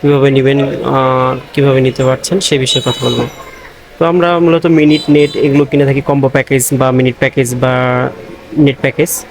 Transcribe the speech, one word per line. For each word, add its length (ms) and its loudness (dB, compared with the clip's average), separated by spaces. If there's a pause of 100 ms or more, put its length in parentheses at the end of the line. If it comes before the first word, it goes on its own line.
কীভাবে 300 4
নেবেন, 320 2
আহ, 100 -2 (800)
কীভাবে 280 2
নিতে 220 0
পারছেন, 360 -2
সে 180 -2
বিষয়ে 280 -2
কথা 200 -4
বলবো। 220 -2 (720)
তো 60 2
আমরা 340 2
মূলত 260 2
মিনিট, 440 4
নেট 260 4
এগুলো 300 2
কিনে 200 0
থাকি, 160 0
কম্বো 280 0
প্যাকেজ 440 -2
বা 180 0
মিনিট 280 0
প্যাকেজ 360 -2
বা 540 -2 (480)
নেট 220 2
প্যাকেজ। 520 -4